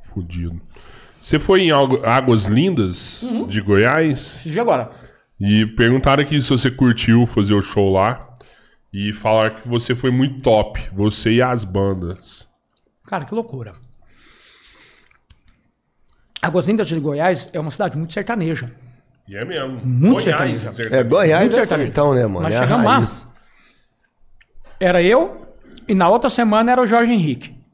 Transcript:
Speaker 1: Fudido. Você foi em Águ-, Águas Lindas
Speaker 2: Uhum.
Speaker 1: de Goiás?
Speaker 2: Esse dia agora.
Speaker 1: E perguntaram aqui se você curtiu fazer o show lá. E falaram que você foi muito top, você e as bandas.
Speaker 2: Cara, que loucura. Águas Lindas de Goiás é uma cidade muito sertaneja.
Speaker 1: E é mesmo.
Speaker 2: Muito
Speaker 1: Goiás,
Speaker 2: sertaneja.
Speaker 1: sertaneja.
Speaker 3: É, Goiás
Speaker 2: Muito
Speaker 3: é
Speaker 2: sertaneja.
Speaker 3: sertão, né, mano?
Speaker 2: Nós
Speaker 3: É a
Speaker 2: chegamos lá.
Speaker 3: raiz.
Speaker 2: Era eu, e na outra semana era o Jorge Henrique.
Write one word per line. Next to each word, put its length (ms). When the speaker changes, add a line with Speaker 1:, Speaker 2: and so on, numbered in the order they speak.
Speaker 1:
Fudido. 580
Você 180
foi 240
em 80
Águ-, 340
Águas 420
Lindas 760
Speaker 2:
Uhum. 240
Speaker 1:
de 140
Goiás? 800
Speaker 2:
Esse 120
dia 120
agora. 280
Speaker 1:
E 260
perguntaram 560
aqui 180
se 100
você 200
curtiu 560
fazer 280
o 80
show 300
lá. 300
E 200
falaram 440
que 120
você 260
foi 160
muito 300
top, 400
você 400
e 80
as 220
bandas. 840
Speaker 2:
Cara, 200
que 80
loucura. 400
Águas 260
Lindas 220
de 100
Goiás 540
é 80
uma 100
cidade 280
muito 160
sertaneja. 580
Speaker 1:
E 80
é 80
mesmo. 400
Speaker 2:
Muito 380
Speaker 1:
Goiás, 20
Speaker 2:
sertaneja. 480
Speaker 1:
sertaneja. 240
Speaker 3:
É, 80
Goiás 380
Speaker 2:
Muito 140
Speaker 3:
é 100
Speaker 2:
sertaneja. 260
Speaker 3:
sertão, 220
né, 120
mano? 160
Speaker 2:
Nós 120
Speaker 3:
É 40
a 40
Speaker 2:
chegamos 240
lá. 100
Speaker 3:
raiz. 360
Speaker 2:
Era 240
eu, 440
e 60
na 140
outra 220
semana 420
era 80
o 60
Jorge 260
Henrique. 420